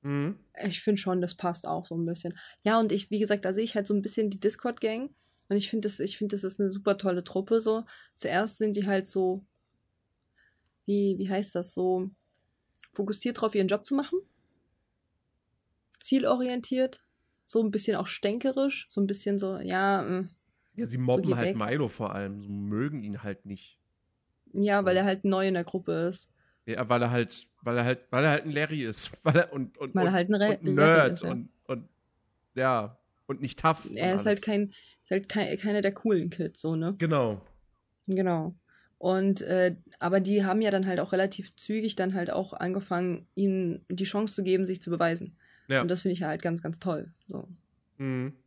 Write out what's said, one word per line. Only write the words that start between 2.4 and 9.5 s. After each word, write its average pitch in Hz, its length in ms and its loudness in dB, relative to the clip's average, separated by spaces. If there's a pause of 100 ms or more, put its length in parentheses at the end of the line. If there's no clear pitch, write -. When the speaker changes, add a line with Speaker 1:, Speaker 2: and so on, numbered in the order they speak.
Speaker 2:
Ja, 220 160 4
und 220 140 2
ich, 202 180 -2
wie 214 80 0
gesagt, 208 260 0
da 185 80 0
sehe 214 120 0
ich 226 100 -6
halt 202 120 -2
so 208 80 0
ein 202 80 2
bisschen 214 280 -2
die 196 80 -8
Discord-Gang. 233 720 -4 (380)
Und 202 80 2
ich 202 140 -2
find 220 140 -2
das, 202 160 -4
ich 196 180 -6
find, 208 140 -2
das 196 120 -6
ist 190 160 -6
eine 196 100 2
super 196 280 0
tolle 180 260 0
Truppe 196 360 0
so. 220 240 0 (320)
Zuerst 208 420 -2
sind 214 180 0
die 196 100 0
halt 196 200 0
so, 190 380 0 (1400)